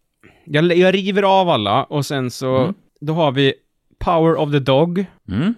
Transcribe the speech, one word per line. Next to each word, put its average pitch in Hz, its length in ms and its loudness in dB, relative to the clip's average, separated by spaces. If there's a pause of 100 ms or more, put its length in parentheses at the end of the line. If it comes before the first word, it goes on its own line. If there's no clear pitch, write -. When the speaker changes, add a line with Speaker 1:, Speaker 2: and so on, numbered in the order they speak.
(460)
Speaker 1:
jag, 165 320 0
jag 185 160 4
river 196 300 0
av 190 260 2
alla 113 340 0
och 139 220 -4
sen 131 260 -6
så, 131 260 -4
Speaker 2:
Mm. 165 160 0 (280)
Speaker 1:
då 151 120 -6
har 160 180 0
vi 135 220 0 (460)
Power 165 360 2
of 147 160 -2
the 143 80 0
Dog. 165 460 0 (220)
Speaker 2:
Mm. 139 300 -2